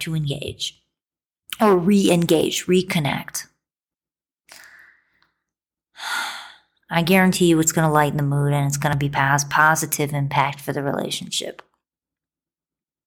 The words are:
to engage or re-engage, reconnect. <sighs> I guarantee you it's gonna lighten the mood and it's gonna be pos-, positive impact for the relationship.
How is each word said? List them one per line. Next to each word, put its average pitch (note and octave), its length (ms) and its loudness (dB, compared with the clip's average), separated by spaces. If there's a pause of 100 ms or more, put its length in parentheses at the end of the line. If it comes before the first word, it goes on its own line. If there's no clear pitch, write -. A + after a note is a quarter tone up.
to D#3+ 140 -6
engage - 680 -6 (800)
or G#3 160 6
re-engage, F3 880 2
reconnect. - 800 -2 (2500)
<sighs> - 920 -12
I E3+ 120 0
guarantee F#3 440 4
you E3 160 4
it's D#3+ 100 2
gonna D#3+ 180 2
lighten D3 280 2
the D3 60 0
mood C#3+ 280 0
and C#3+ 160 0
it's C#3 80 -2
gonna D3 220 -2
be C#3+ 100 -2
pos-, C#3 380 0
positive D#3 680 0
impact C#3+ 480 -2
for C#3 140 -8
the C#3 100 -4
relationship. - 800 -6 (1500)